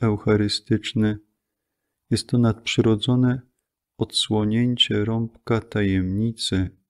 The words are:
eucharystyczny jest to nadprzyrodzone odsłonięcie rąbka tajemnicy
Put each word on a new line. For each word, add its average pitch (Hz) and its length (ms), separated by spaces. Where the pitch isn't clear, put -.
eucharystyczny 107 1160
jest - 180
to 123 100
nadprzyrodzone 120 1000
odsłonięcie 110 1040
rąbka 113 560
tajemnicy 95 1080